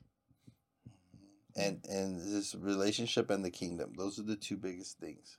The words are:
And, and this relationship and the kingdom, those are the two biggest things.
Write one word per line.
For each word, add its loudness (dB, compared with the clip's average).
And, 2
and 0
this 0
relationship 4
and 2
the 2
kingdom, -4
those -2
are -4
the 0
two -4
biggest -6
things. -14